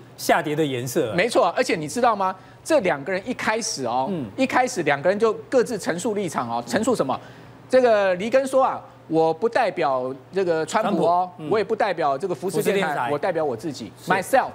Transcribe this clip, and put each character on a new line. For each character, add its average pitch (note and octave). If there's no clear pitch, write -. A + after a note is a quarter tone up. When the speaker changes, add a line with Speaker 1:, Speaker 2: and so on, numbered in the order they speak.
Speaker 1:
下 G3
跌 D3+
的 D#3
颜 C3
色。 B2+
Speaker 2:
没 G3
错， G#3
而 C4
且 B3
你 D#3
知 A#3+
道 A#3
吗？ F#3+
这 D#4
两 D#3+
个 F#3
人 F#3+
一 B3+
开 A3+
始 -
哦， B2+
Speaker 1:
嗯。 D#3+
Speaker 2:
一 C4
开 B3+
始 F#3+
两 C#3+
个 D#3+
人 G3+
就 A3
各 B3+
自 G#3+
陈 -
述 G#3+
立 G3
场 B2+
哦， A#2+
陈 -
述 A3+
什 D#3
么？ B2
这 B3+
个 G3+
里 G3
根 C4+
说 C4
啊 D#3+
，“我 D#3+
不 D#3+
代 A3+
表 C3+
这 F#3+
个 D#3+
川 E3
普 E3+
哦， F3+
Speaker 1:
川 -
普， E3
嗯。 D3+
Speaker 2:
我 G#3
也 G#3
不 A3
代 G#3+
表 D3+
这 G3
个 F3
福 F3
斯 D#3+
电 G3
台， -
Speaker 1:
福 F3
斯 D3+
电 -
台。 B2
Speaker 2:
我 D3
代 G3
表 D#3+
我 C3+
自 C3+
己 A#2+
Speaker 1:
是。， E3
Speaker 2:
myself。” F#3+